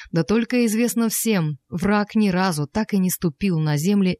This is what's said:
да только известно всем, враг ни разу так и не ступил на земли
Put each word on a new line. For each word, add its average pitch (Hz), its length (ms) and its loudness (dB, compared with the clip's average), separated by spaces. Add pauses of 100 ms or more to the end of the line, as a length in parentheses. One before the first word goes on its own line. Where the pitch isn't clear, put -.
(100)
да 165 140 0
только 233 400 0
известно 226 460 0
всем, 170 480 -2 (100)
враг 202 460 -2
ни 214 160 4
разу 175 360 0
так - 280 -4
и 202 40 4
не 185 120 2
ступил 175 480 -2
на 156 180 0
земли 185 420 2